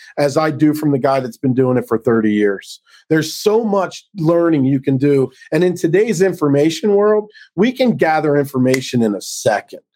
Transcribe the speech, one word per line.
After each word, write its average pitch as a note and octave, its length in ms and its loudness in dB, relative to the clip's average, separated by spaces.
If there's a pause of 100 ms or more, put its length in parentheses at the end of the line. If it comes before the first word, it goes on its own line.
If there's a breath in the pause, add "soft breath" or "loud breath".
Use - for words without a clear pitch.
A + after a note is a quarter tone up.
(180 loud breath)
as D3 180 0
I D#3 140 0
do D3 240 2
from D3+ 160 -2
the C#3 80 0
guy C3+ 220 0
that's B2 160 -8
been B2+ 180 -2
doing B2+ 220 2
it A#2+ 100 -2
for A2+ 120 0
thirty A2+ 340 2
years. G2+ 480 -2 (280 soft breath)
There's D#3 240 0
so G#3+ 300 0
much F#3+ 540 -4
learning E3 480 2
you C3+ 160 0
can C3+ 160 -2
do. C3+ 340 0 (220 loud breath)
And D#3+ 100 0
in F3+ 140 0
today's F3 440 0
information E3 760 0
world, G#3 340 0 (240 loud breath)
we G#3+ 160 2
can B3+ 260 0
gather D#3 400 0
information C3 640 0
in G#2+ 120 0
a F#2 60 -8
second. - 640 -4 (140)